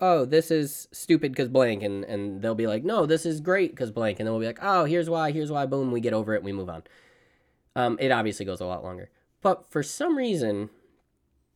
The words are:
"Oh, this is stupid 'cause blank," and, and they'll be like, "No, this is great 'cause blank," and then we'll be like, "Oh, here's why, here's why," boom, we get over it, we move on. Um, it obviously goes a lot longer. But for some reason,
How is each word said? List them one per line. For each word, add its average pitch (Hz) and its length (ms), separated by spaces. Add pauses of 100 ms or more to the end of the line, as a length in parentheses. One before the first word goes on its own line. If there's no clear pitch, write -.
"Oh, 170 240
this 156 240
is 151 420
stupid 156 440
'cause 127 140
blank," 117 340
and, 98 220
and 101 360
they'll 113 140
be 113 100
like, 110 180
"No, 196 220
this 160 220
is 156 120
great 180 360
'cause 117 160
blank," 110 280
and 110 60
then 113 80
we'll 110 80
be 113 60
like, 117 120
"Oh, 185 260
here's 165 220
why, 160 240
here's 151 200
why," 143 160
boom, 135 240
we 120 100
get 117 120
over 107 200
it, 104 80
we 98 100
move 98 160
on. 82 140 (920)
Um, 120 260
it 135 100
obviously 110 320
goes 95 160
a 92 60
lot 90 180
longer. 92 280 (300)
But 185 280
for 151 140
some 302 340
reason, 123 540 (840)